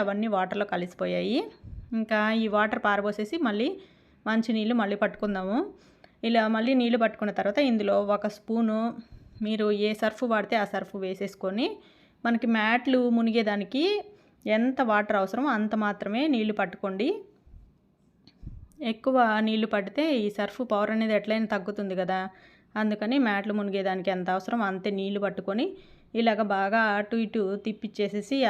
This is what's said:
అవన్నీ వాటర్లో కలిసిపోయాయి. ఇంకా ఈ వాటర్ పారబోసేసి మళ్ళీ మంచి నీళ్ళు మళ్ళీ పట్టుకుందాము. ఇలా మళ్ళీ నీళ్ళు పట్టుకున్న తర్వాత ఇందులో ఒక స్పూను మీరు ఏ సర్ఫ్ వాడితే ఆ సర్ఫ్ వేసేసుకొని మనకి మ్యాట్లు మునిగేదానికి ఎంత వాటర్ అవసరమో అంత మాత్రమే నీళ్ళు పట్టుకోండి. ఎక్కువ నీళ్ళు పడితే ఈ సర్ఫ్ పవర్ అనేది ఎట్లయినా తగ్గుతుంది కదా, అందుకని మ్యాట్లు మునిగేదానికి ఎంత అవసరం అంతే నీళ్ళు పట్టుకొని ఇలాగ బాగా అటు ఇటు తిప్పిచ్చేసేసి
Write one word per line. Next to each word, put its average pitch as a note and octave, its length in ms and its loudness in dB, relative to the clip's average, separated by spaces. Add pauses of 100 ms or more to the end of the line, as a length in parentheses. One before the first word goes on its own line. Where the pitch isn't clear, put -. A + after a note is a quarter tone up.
అవన్నీ G3+ 340 -2
వాటర్లో G3+ 380 -2
కలిసిపోయాయి. F3+ 640 -2 (640)
ఇంకా A3 180 0 (260)
ఈ A3 120 0
వాటర్ G#3+ 320 0
పారబోసేసి G#3 500 0 (100)
మళ్ళీ G#3+ 200 0 (600)
మంచి A3+ 280 2
నీళ్ళు A3 240 0
మళ్ళీ G3+ 220 0
పట్టుకుందాము. G3+ 540 -2 (680)
ఇలా A3+ 140 4 (140)
మళ్ళీ A#3 260 2
నీళ్ళు A#3 220 2
పట్టుకున్న G#3+ 340 -2
తర్వాత G#3 240 2 (100)
ఇందులో G3+ 240 2 (200)
ఒక G3+ 120 -4 (100)
స్పూను A3 420 0 (680)
మీరు G#3+ 200 0 (220)
ఏ - 20 0 (100)
సర్ఫ్ A3 300 -2
వాడితే G#3+ 300 0
ఆ G3+ 100 0
సర్ఫ్ F#3+ 320 -6
వేసేసుకొని G3 640 -4 (580)
మనకి A#3 300 2
మ్యాట్లు A#3+ 460 4 (160)
మునిగేదానికి A3 680 2 (600)
ఎంత A3+ 340 2 (120)
వాటర్ G#3 300 2
అవసరమో A3+ 360 0
అంత G#3+ 260 0
మాత్రమే G#3 400 -2 (100)
నీళ్ళు G#3+ 280 2
పట్టుకోండి. G3 460 -2 (1900)
ఎక్కువ C4 240 0 (320)
నీళ్ళు A3 260 0
పడితే G3+ 300 -2 (180)
ఈ G#3 40 0 (120)
సర్ఫ్ G3+ 200 -4 (140)
పవర్ G#3 220 2
అనేది A3 240 2
ఎట్లయినా G#3+ 340 0
తగ్గుతుంది G3+ 480 -4
కదా, F#3 180 0 (640)
అందుకని G#3+ 380 0 (100)
మ్యాట్లు G3+ 300 0
మునిగేదానికి F#3+ 580 -2
ఎంత F3+ 200 -4
అవసరం A3 340 -2
అంతే F#3+ 280 -4
నీళ్ళు G3 280 -4
పట్టుకొని G3 400 -2 (540)
ఇలాగ A3 200 2 (160)
బాగా G3 240 2 (180)
అటు G#3 180 -4 (100)
ఇటు G#3+ 180 -2 (220)
తిప్పిచ్చేసేసి G#3 720 -4 (120)